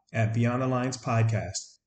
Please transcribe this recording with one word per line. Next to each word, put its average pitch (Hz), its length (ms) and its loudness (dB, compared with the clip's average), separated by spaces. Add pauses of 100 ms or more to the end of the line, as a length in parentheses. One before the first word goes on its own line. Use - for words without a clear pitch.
(140)
at 110 220 0
Beyond 120 260 2
the 131 60 0
Lines 127 300 -2
Podcast. 110 880 0